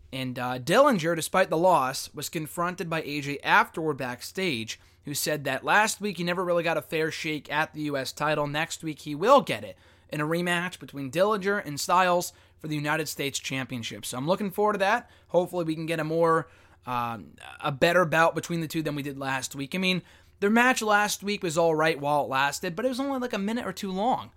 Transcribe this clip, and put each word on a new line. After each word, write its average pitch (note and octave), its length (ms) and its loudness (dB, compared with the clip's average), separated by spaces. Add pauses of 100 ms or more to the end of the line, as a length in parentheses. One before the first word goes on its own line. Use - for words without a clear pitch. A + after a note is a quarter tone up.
(140)
And, B2+ 260 -6
uh, B2 200 -4
Dillinger, F3 540 4
despite F#3 360 2
the E3 80 0
loss, D#3 560 4
was D3 160 -8
confronted F3 600 -4
by D#3+ 120 -2
A D3 180 -6
J C#3+ 200 -4
afterward D#3+ 580 2
backstage, B2 840 -4 (240)
who D3 100 -8
said D3+ 300 -2
that C3 220 -2
last G#3 340 4
week G3+ 160 -4
he F3 80 -4
never F3 220 -2
really F3 180 2
got E3 140 0
a D3 40 -4
fair D#3+ 300 -2
shake D3+ 400 -6
at D3+ 220 0
the D3+ 80 -8
U D3 160 -2
S C3 160 -6
title. D3+ 340 0
Next D3+ 340 -4
week D#3 200 -8
he D3+ 120 -8
will G#3+ 280 6
get A2 240 -4
it F#2+ 120 -14 (300)
in D3+ 140 -6
a D3+ 40 -2
rematch F3 540 -2
between C#3 320 -12
Dillinger G3+ 540 0
and C#3+ 120 -8
Styles F3+ 540 2 (280)
for D#3 100 -8
the D3+ 60 -2
United D3 340 -2
States C#3 300 -4
Championship. B2 640 -6
So A#2+ 120 -6
I'm C3+ 100 -4
looking G3 240 0
forward G#3 220 2
to G3 60 -2
that. G#3 300 2 (180)
Hopefully F3+ 380 0
we D#3+ 100 -2
can E3 100 -8
get D#3+ 140 -4
a D3+ 60 -2
more, E3 420 2 (380)
um, A#2 460 -6 (280)
a D3 120 -2
better E3+ 340 4
bout D#3+ 300 4
between E3 260 -4
the D#3 60 -4
two D#3+ 140 -4
than D3+ 140 -4
we C#3+ 80 -4
did C#3 160 -8
last C3+ 360 -4
week. C#3 200 -6
I F#3 40 -2
mean, F#3 220 0 (380)
their G3+ 100 2
match B3 320 4
last G#3 420 2
week G3+ 200 -4
was E3 140 -2
all E3 180 6
right D#3 240 2
while C#3+ 240 2
it G#2+ 60 -6
lasted, C#3+ 460 0
but G#3+ 100 -2
it C4 40 2
was B3 100 -4
only, C4+ 200 -2
like, B3 140 -6
a G#3+ 40 0
minute G#3+ 280 -2
or F#3+ 80 -6
two G3 180 -8
long. G3+ 460 -2